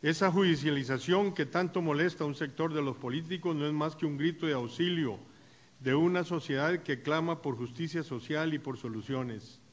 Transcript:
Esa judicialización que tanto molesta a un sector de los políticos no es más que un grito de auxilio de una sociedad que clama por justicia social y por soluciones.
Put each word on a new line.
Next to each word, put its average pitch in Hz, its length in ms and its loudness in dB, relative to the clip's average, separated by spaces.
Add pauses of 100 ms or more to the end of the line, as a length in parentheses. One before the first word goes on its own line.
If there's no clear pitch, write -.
Esa 165 280 4
judicialización 160 1000 2
que 151 140 0
tanto 180 340 0
molesta 165 440 0
a - 20 0
un 143 80 -2
sector 156 400 -2
de 151 80 0
los 127 160 -2
políticos 160 580 -4
no 147 100 0
es 151 60 0
más 151 240 -2
que - 80 -2
un 147 140 -2
grito 165 260 0
de 156 80 2
auxilio 135 680 0 (640)
de 131 140 2
una 175 280 4
sociedad 160 600 0
que 139 180 -2
clama 160 400 0
por 135 160 -2
justicia 143 460 -4
social 151 500 -2
y 147 60 -2
por 131 180 -6
soluciones. 113 840 -6 (100)